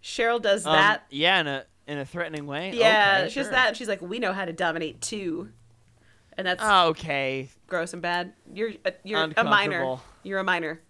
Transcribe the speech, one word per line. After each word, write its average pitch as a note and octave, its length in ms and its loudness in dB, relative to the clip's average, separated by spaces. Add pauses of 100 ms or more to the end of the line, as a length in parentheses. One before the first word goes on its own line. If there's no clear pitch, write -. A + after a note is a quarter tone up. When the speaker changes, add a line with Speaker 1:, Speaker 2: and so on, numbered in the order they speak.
Speaker 1:
Cheryl A#3 380 0
does G#3 260 2
Speaker 2:
Um, D#3 60 2
Speaker 1:
that. G3 380 4
Speaker 2:
yeah, E3+ 300 2
in D#3 60 -2
a, C3+ 180 -4 (220)
in D3 120 -6
a C#3 60 -6
threatening D#3+ 420 -8
way. D#3 280 -8
Speaker 1:
Yeah, G#3+ 460 4
Speaker 2:
Okay, F3 100 -2
Speaker 1:
she - 100 -12
does B3+ 60 -2
Speaker 2:
sure. G#3 60 -6
Speaker 1:
that. B3+ 160 4
And B3+ 80 -4
she's A#3 120 -8
like, G3 140 -4
"We F#3 160 -8
know G3+ 160 -2
how G3 100 -4
to E3+ 80 -8
dominate E3 480 -4
too." F#3+ 500 -6 (880)
And F#3+ 100 -4
that's F3+ 160 -2
Speaker 2:
Okay. D3+ 880 2 (200)
Speaker 1:
gross E3+ 260 -4
and F3 80 -12
bad. F3 300 -4 (200)
You're G#3+ 200 -4 (120)
a, F#3 80 -2 (120)
you're F#3+ 180 -2
a D#3 220 0
minor. G3 340 2
Speaker 2:
Uncomfortable. C3 240 -4 (220)
Speaker 1:
You're G3 160 -4
a F#3 40 -4
minor. E3 460 -2